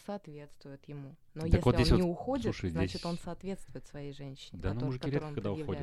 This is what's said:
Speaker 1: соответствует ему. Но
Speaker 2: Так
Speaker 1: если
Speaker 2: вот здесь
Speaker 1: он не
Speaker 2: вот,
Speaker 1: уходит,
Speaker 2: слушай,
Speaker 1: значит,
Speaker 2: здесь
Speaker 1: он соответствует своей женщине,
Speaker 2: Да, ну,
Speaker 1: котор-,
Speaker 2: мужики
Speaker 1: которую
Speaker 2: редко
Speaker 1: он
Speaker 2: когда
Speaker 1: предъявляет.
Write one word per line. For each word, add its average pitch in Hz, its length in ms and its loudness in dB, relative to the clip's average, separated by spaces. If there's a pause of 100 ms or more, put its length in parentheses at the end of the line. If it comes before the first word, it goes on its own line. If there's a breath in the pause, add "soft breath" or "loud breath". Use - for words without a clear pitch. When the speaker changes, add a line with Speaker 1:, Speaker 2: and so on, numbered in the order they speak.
Speaker 1:
соответствует 147 840 -14
ему. 143 280 -14 (180)
Но 156 80 -8
Speaker 2:
Так 165 140 4
Speaker 1:
если 170 100 6
Speaker 2:
вот 127 100 8
здесь - 160 6
Speaker 1:
он - 60 10
не 180 60 6
Speaker 2:
вот, 175 80 4
Speaker 1:
уходит, 247 320 -2
Speaker 2:
слушай, 98 260 0
Speaker 1:
значит, 82 220 0 (100)
Speaker 2:
здесь - 40 -6
Speaker 1:
он 170 120 -2
соответствует 180 720 -8
своей 143 260 -12
женщине, 135 480 -14
Speaker 2:
Да, 90 80 0
ну, 104 60 0
Speaker 1:
котор-, 123 100 -2
Speaker 2:
мужики 127 200 -2
Speaker 1:
которую 139 100 -2
Speaker 2:
редко 156 120 0
Speaker 1:
он 147 80 -10
Speaker 2:
когда 104 140 -2
Speaker 1:
предъявляет. 92 340 -4